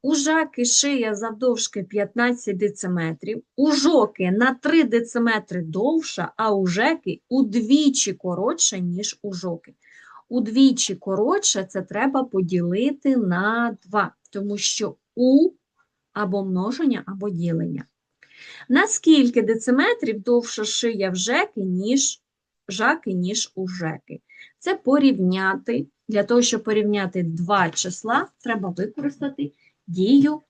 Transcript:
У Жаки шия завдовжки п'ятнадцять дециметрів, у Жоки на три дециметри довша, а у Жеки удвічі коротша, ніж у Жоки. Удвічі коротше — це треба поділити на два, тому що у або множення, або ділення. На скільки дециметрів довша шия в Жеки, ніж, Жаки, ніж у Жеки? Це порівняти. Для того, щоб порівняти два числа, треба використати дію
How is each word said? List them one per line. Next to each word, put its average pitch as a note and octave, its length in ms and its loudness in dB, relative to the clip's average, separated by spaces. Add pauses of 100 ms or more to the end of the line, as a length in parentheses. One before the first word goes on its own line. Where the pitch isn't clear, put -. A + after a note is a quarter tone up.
У D4+ 100 2
Жаки D4+ 500 0
шия A#3+ 500 0
завдовжки A3+ 680 -4
п'ятнадцять G#3 720 -2
дециметрів, F3+ 840 -4 (120)
у D4 160 2
Жоки C4+ 600 2
на B3 220 2
три D#4+ 300 2
дециметри A3+ 800 0
довша, G#3 760 -2
а A3 180 0
у F#3+ 120 2
Жеки G#3+ 640 -2
удвічі B3 840 2
коротша, F#3+ 640 -2
ніж F3+ 440 -6
у G3+ 120 -8
Жоки. F3 400 -10 (560)
Удвічі A#3+ 680 2
коротше — G#3 760 0
це F#3+ 120 -6
треба B3+ 420 -2
поділити G3 960 0
на G#3 680 0
два, F#3+ 320 -2 (140)
тому G3+ 280 -6
що - 380 -4 (200)
у C#4 360 4 (640)
або G3+ 320 -4
множення, A3+ 600 -2
або G3 240 -8
ділення. E3+ 560 -4 (840)
На E4+ 180 4
скільки B3 540 4
дециметрів A#3+ 800 0
довша A#3 440 0
шия G#3+ 440 -2
в F#3 60 -4
Жеки, A#3+ 460 -2
ніж, G3 600 -2 (460)
Жаки, A3 460 -2
ніж F#3 420 -4
у F#3+ 120 -6
Жеки? F3+ 540 -10 (380)
Це F#4 160 -2
порівняти. G3 1120 0 (200)
Для G#3 160 0
того, A#3+ 180 4
щоб A3+ 220 0
порівняти G#3 600 0
два E3+ 460 0
числа, A3+ 580 -4 (120)
треба G#3+ 300 -4
використати C#4 840 -6 (360)
дію C#4 640 4